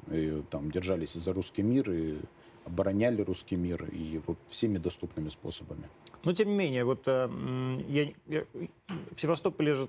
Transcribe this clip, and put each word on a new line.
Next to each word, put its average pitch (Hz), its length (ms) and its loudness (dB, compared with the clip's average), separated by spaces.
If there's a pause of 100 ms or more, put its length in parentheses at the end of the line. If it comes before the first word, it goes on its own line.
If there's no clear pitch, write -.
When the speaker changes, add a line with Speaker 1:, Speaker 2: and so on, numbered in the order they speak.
Speaker 1:
и, 78 400 0
там, 76 200 -4
держались 90 440 0
за 85 180 0
русский 95 300 -2
мир, 120 280 4
и 80 260 0 (500)
обороняли 101 560 2
русский 92 340 -2
мир, 87 340 0
и 80 360 -4
вот 85 100 -2 (140)
всеми 107 280 0
доступными 80 520 -4
способами. - 540 -8 (400)
Speaker 2:
Но, 175 100 4
тем 202 140 4
не 208 80 4
менее, 135 280 2
вот, 131 220 2
э, 131 180 4
м, 127 540 -2 (100)
я, 143 240 2 (160)
я, 151 160 -2 (720)
в - 40 -10
Севастополе 156 540 2
же 131 140 0